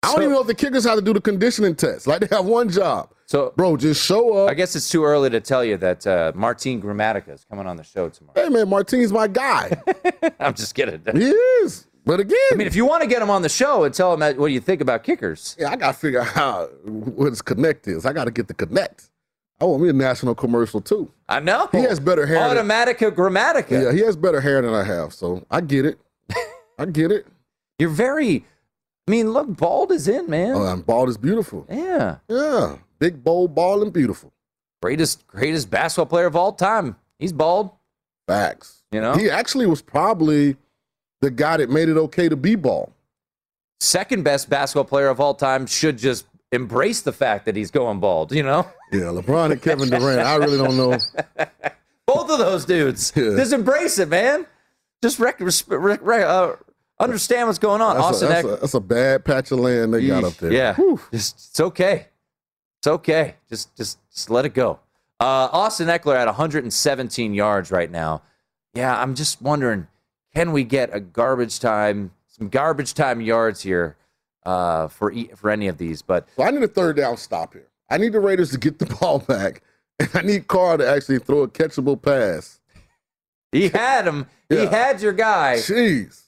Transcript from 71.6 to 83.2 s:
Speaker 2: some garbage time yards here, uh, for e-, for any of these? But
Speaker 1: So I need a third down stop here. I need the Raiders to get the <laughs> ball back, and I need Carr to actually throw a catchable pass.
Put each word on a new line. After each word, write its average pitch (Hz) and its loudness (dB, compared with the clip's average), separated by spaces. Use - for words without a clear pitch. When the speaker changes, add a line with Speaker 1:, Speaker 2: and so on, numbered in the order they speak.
Speaker 2:
some 107 -12
garbage 143 -2
time 127 0
yards 113 0
here, 87 -2
uh, 87 0
for 104 -4
e-, 117 -10
for 104 -4
any 104 -2
of 85 -6
these? 80 -8
But 90 -2
Speaker 1:
So 127 0
I 208 2
need 285 -2
a 214 0
third 165 -2
down 123 -2
stop - -8
here. 71 -20
I 143 0
need 214 0
the 220 2
Raiders 190 2
to 135 -4
get 151 -2
the 160 -2
<laughs> - -12
ball 156 2
back, 98 -4
and 143 -2
I 185 0
need 196 -2
Carr 180 2
to 135 2
actually 139 0
throw 143 2
a 127 0
catchable 143 -2
pass. 107 -2